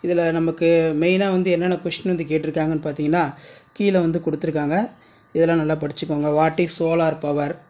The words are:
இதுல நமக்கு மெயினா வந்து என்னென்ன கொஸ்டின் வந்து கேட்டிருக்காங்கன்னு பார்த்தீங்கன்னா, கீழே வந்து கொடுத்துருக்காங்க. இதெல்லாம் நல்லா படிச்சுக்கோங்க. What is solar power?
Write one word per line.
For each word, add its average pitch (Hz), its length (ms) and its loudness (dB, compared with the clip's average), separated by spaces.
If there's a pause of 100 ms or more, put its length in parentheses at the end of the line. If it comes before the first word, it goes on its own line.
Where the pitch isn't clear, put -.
இதுல 175 220 2 (100)
நமக்கு 165 320 0 (340)
மெயினா 185 340 2
வந்து 185 200 0
என்னென்ன 175 300 0
கொஸ்டின் 180 260 -4
வந்து 165 180 -4
கேட்டிருக்காங்கன்னு 156 560 -2
பார்த்தீங்கன்னா, 151 380 0 (540)
கீழே 202 260 2
வந்து 165 220 0
கொடுத்துருக்காங்க. 151 500 -2 (600)
இதெல்லாம் 165 260 4
நல்லா 156 200 0
படிச்சுக்கோங்க. 147 560 -4
What 160 280 2
is 160 60 -4 (100)
solar 165 300 2 (140)
power? 143 240 -2 (200)